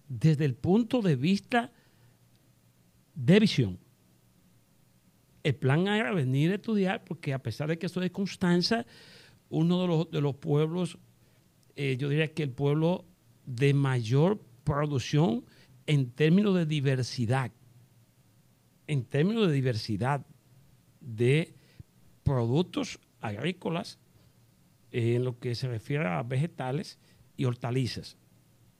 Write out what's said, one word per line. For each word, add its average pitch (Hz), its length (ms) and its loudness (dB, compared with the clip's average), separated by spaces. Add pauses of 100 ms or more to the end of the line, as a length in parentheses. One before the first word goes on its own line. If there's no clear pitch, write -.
desde 143 360 2
el 127 100 0
punto 226 480 0
de 170 120 2
vista 202 580 0 (1400)
de 156 240 6
visión. 120 400 2 (1700)
El 147 100 0
plan 143 340 2
A 208 100 0
era 233 140 -2
venir 143 380 0
a 208 60 0
estudiar, 196 480 -2
porque 147 280 -8
a 131 100 -6
pesar 147 260 -6
de 165 100 -2
que 175 100 -6
soy 180 160 -4
de 180 80 -2
Constanza, 185 720 0 (640)
uno 170 320 2
de 185 60 0
los, 165 220 0
de 156 100 -2
los 143 160 0
pueblos, 160 640 -2 (800)
eh, 135 220 -2
yo 143 100 -4
diría 151 240 0
que 160 100 -4
el 139 80 -2
pueblo 151 540 0 (420)
de 139 260 2
mayor 139 720 2 (220)
producción 151 800 0 (420)
en 139 240 2
términos 185 440 4
de 170 120 0
diversidad, 131 840 -2 (1400)
en 139 160 -2
términos 202 420 0
de 156 80 2
diversidad 127 720 -2 (720)
de 123 540 0 (720)
productos 143 760 0 (220)
agrícolas, 160 800 -6 (920)
eh, 120 240 0
en 123 100 0
lo 120 140 -6
que 123 160 -6
se 127 140 -6
refiere 143 380 -4
a 170 180 -4
vegetales 135 760 -6 (380)
y 143 80 -4
hortalizas. 120 720 -4 (640)